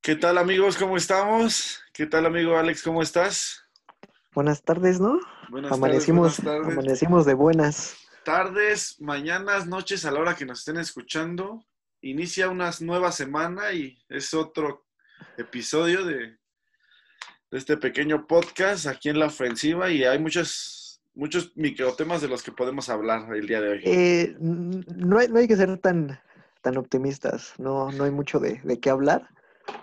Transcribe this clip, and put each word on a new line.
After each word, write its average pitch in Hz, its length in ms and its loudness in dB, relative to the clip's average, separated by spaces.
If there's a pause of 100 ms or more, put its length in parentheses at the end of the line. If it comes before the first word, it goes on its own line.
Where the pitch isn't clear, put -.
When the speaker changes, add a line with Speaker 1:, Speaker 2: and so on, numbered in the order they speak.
Speaker 1:
¿Qué 156 60 4
tal, 175 240 4
amigos? 185 360 4
¿Cómo 190 220 0
estamos? 214 840 0 (100)
¿Qué 151 140 -4
tal, 160 180 2
amigo 165 320 2
Alex? 160 240 0
¿Cómo 165 220 0
estás? 175 600 -2 (720)
Speaker 2:
Buenas 147 300 0
tardes, 180 360 2
¿no? 247 200 2 (300)
Speaker 1:
Buenas 262 200 -10
tardes, - 20 0
Speaker 2:
Amanecimos, 156 720 4
Speaker 1:
buenas 151 220 -2
tardes. 156 160 -2
Speaker 2:
amanecimos 151 480 4
de 139 80 6
buenas. 151 600 2 (300)
Speaker 1:
Tardes, 190 760 0
mañanas, 170 680 -4
noches, 185 380 -6
a 147 60 -2
la 143 80 0
hora 170 160 0
que 139 120 -10
nos 127 140 -14
estén 156 160 -6
escuchando. 175 840 -8 (380)
Inicia 175 480 -4
una 180 300 -4
nueva 175 320 0
semana 170 600 -6
y 147 280 -8 (100)
es 139 240 -8
otro 156 540 -4 (500)
episodio 160 680 -2
de, 123 360 -8 (1120)
de 127 80 -8
este 151 180 0
pequeño 151 480 -2
podcast 170 640 0
aquí 139 220 -4
en 151 100 0
La 151 80 4
Ofensiva 151 640 -2
y 139 140 2
hay 131 120 4
muchos, - 880 -6 (100)
muchos 156 420 -6
microtemas 156 640 -2
de 147 100 -4
los 123 120 -4
que 110 100 -12
podemos 127 380 -4
hablar 113 460 -2
el 107 100 -4
día 110 160 0
de 104 80 0
hoy. 104 160 -2
Speaker 2:
Eh, 180 540 4
n-, 175 480 -4
no 180 320 2
hay, 247 80 4
no 226 100 2
hay 240 100 6
que 220 80 6
ser 190 220 2
tan, 170 420 0 (440)
tan 131 140 0
optimistas, 131 840 -4
no, 135 320 -2
no 139 140 -2
hay 143 60 2
mucho 143 280 -2
de, 131 240 -2
de 120 160 -2
qué 135 100 2
hablar, 139 400 2 (540)